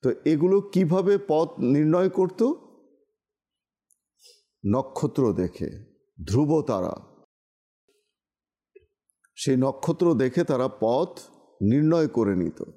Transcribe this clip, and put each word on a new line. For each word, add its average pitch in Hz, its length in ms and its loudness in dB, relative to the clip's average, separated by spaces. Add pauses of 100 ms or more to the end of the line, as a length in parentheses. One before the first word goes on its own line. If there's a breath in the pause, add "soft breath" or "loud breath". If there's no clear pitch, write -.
তো 131 100 0 (140)
এগুলো 175 360 2
কিভাবে 185 560 2 (100)
পথ 156 220 2 (100)
নির্ণয় 156 500 2
করত? 185 340 0 (2250 soft breath)
নক্ষত্র 131 680 -2
দেখে, 87 360 -4 (580)
ধ্রুব 147 340 0
তারা, 95 320 -4 (2500)
সেই 135 220 0
নক্ষত্র 165 560 0
দেখে 131 300 0
তারা 131 260 0 (100)
পথ 123 400 -2 (420)
নির্ণয় 151 460 2
করে 104 280 0
নিত। 85 280 -4 (140)